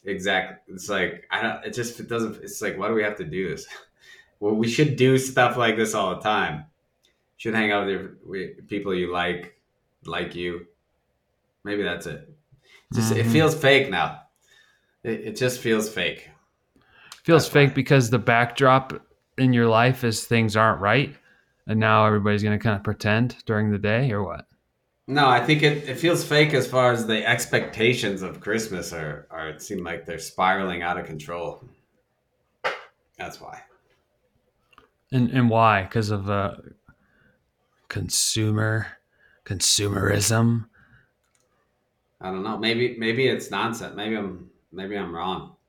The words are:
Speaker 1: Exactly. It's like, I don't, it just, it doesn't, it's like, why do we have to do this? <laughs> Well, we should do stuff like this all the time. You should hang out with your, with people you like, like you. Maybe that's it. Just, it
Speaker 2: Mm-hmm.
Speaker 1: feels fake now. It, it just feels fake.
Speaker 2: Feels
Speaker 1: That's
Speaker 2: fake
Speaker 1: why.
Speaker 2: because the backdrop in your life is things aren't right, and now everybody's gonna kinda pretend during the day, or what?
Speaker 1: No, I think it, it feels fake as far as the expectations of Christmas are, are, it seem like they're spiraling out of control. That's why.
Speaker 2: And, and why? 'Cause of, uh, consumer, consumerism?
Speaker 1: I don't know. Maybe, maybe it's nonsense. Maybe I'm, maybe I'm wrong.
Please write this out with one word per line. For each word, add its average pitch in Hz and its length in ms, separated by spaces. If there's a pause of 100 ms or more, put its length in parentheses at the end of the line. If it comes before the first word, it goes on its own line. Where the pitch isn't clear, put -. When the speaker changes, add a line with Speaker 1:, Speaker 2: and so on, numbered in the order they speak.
Speaker 1:
Exactly. 95 680
It's 92 140
like, 92 420
I 101 120
don't, - 220
it - 100
just, 117 260
it - 80
doesn't, 117 340
it's 101 200
like, 95 160
why 104 100
do 113 60
we 107 80
have 104 140
to 92 80
do 87 240
this? 71 240
<laughs> - 40 (680)
Well, 107 120
we 113 140
should 147 280
do 131 220
stuff 123 400
like 113 180
this 110 160
all 95 220
the - 80
time. 92 380
You - 20 (720)
should 110 180
hang 107 180
out 101 120
with 98 100
your, 92 160 (140)
with 87 440
people 98 260
you 87 180
like, 87 420 (520)
like 87 280
you. 87 320 (960)
Maybe 101 200
that's 87 240
it. 76 200 (680)
Just, 113 180
it 110 120
Speaker 2:
Mm-hmm. 117 80
Speaker 1:
feels 156 220
fake 135 360
now. 80 320 (840)
It, 113 160
it 107 160
just 127 240
feels 110 300
fake. - 400 (920)
Speaker 2:
Feels 165 200
Speaker 1:
That's - 100
Speaker 2:
fake 143 160
Speaker 1:
why. 135 60
Speaker 2:
because 131 340
the 120 100
backdrop 123 760 (420)
in 127 160
your 120 140
life 120 380
is 110 200
things 113 320
aren't 107 240
right, 113 340 (520)
and 110 120
now 110 280
everybody's 104 360
gonna 104 160
kinda 104 240
pretend 110 600
during 107 260
the 101 80
day, 113 320
or 101 140
what? 82 220 (600)
Speaker 1:
No, 139 220
I 123 160
think 151 180
it, 147 240
it 127 120
feels 160 260
fake 151 300
as 127 120
far 127 260
as 113 140
the 110 200
expectations 113 960
of 82 180
Christmas 98 540
are, 76 360
are, 80 200
it 76 100
seem 92 240
like 85 220
they're 82 120
spiraling 92 600
out 87 160
of 85 80
control. 80 580 (1600)
That's 90 200
why. - 220 (1500)
Speaker 2:
And, 123 200
and 123 180
why? 110 400
'Cause 107 200
of, 101 200
uh, 101 240 (1300)
consumer, 107 960 (580)
consumerism? 113 1200 (1500)
Speaker 1:
I 92 100
don't 95 140
know. 110 140
Maybe, 117 380
maybe 113 300
it's - 240
nonsense. 101 460
Maybe 107 200
I'm, 90 340 (220)
maybe 98 240
I'm 87 160
wrong. 85 440 (120)